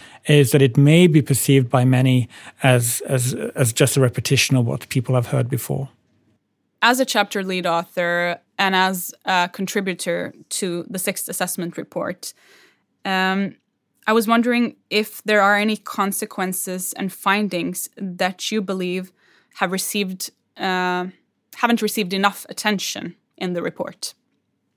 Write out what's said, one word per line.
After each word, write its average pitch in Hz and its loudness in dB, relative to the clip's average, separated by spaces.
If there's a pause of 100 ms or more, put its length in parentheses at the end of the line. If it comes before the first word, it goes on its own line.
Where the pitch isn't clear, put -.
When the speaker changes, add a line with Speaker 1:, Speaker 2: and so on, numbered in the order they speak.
(260)
Speaker 1:
is 147 6
that 143 6
it 131 4
may 160 8
be 156 6
perceived 135 2
by 123 2
many 127 4 (360)
as, 123 4
as, 127 -2 (200)
as 117 0
just - 2
a - 4
repetition 127 0
of 123 4
what 131 -6
people 127 -2
have 120 0
heard 123 -2
before. 135 -6 (920)
Speaker 2:
As 247 4
a 262 2
chapter 208 -2
lead 185 -4
author 175 -2 (200)
and 190 2
as 185 0 (120)
a 180 2
contributor 185 -6 (160)
to 175 -6
the 185 -10
sixth - -6
assessment 180 -6
report, - -10 (720)
um, 190 -2 (500)
I 220 2
was 220 2
wondering 233 2 (140)
if 214 -2
there 214 4
are 196 4
any 208 0
consequences 190 -6
and 196 -6
findings 185 -2
that 185 -6
you 220 -2
believe 185 -6 (440)
have 185 -2
received, 190 -6 (280)
uh, 180 -2 (500)
haven't 233 2
received 208 -2
enough 196 0
attention - -4 (220)
in 180 -4
the 170 -4
report. - -8 (640)